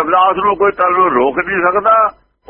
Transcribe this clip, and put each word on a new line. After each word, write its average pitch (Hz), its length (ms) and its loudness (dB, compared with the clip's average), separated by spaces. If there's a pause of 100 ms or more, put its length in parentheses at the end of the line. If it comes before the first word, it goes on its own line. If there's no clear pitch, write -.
ਰਵਿਦਾਸ 185 360 2
ਨੂੰ 196 200 -2
ਕੋਈ 202 140 0
ਤਰ 180 200 -2
ਨੂੰ 180 200 2
ਰੋਕ 131 280 0
ਨਹੀਂ 180 280 -2
ਸਕਦਾ, 208 420 2 (420)